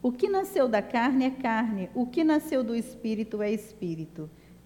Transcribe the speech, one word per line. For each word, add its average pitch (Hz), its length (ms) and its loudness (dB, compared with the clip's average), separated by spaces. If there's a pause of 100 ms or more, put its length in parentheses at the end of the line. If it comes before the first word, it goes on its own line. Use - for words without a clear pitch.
O 247 80 2
que 311 160 0
nasceu 392 400 2
da 220 140 2
carne 254 440 2
é 262 40 2
carne, 226 640 -2
o 247 140 0
que 339 160 0
nasceu 302 400 4
do 233 120 -2
espírito 220 680 -4
é 208 100 2
espírito, 160 800 -6 (360)